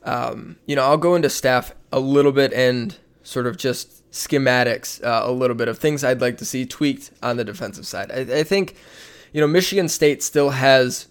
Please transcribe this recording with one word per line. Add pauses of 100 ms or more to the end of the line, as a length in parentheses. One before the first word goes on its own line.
um, (100)
you
know,
I'll
go
into
staff (160)
a
little
bit
and (280)
sort
of
just
schematics,
uh,
a
little
bit
of
things
I'd
like
to
see
tweaked (120)
on
the
defensive
side.
I,
I
think, (560)
you
know,
Michigan
State
still
has